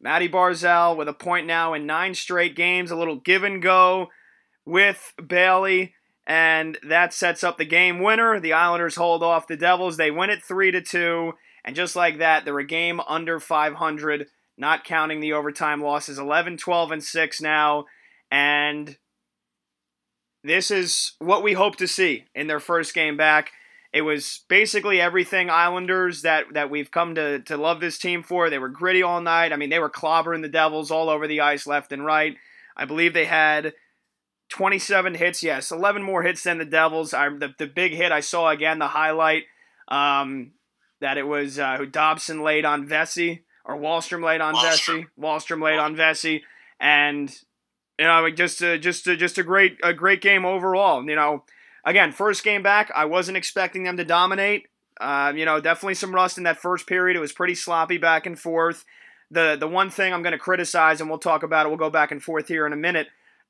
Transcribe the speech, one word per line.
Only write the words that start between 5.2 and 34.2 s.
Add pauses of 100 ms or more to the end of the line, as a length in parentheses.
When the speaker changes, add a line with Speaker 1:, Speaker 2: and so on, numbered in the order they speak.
Speaker 1:
Bailey, (320)
and
that
sets
up
the
game
winner.
The
Islanders
hold
off
the
Devils.
They
win
it
three
to
two, (300)
and
just
like
that,
they're
a
game
under
five
hundred, (320)
not
counting
the
overtime
losses,
eleven,
twelve,
and
six
now, (440)
and (1500)
this
is
what
we
hope
to
see (100)
in
their
first
game
back. (400)
It
was
basically
everything
Islanders
that,
that
we've
come
to,
to
love
this
team
for.
They
were
gritty
all
night.
I
mean,
they
were
clobbering
the
Devils
all
over
the
ice,
left
and
right. (400)
I
believe
they
had (720)